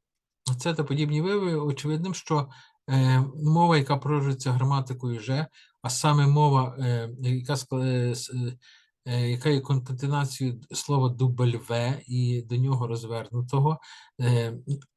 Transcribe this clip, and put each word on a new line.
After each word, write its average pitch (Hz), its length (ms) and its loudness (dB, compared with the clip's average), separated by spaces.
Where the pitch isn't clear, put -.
це 165 160 -2
та 156 100 -2
подібні 147 380 0
виви-, 185 340 0
очевидним, 151 580 -2
що, 147 360 -2
е, 131 300 4
мова, 160 400 4
яка 143 200 2
породжується 139 560 -2
граматикою 127 680 -2
Ж, 135 260 -4
а 120 80 -6
саме 147 360 4
мова, 139 520 4
е, 120 320 -2
яка 127 360 -2
скла-, 131 280 -4
е, 123 300 0
с-, - 180 -10
е, 123 260 -4
е, 120 260 0
яка 123 180 -2
є 143 120 2
конкатенацією 135 1000 -2
слова 135 380 0
дубль 123 480 2
В 120 380 -2
і 123 360 -2
до 120 140 -6
нього 127 300 0
розвернутого, 117 920 -2
е, 120 380 0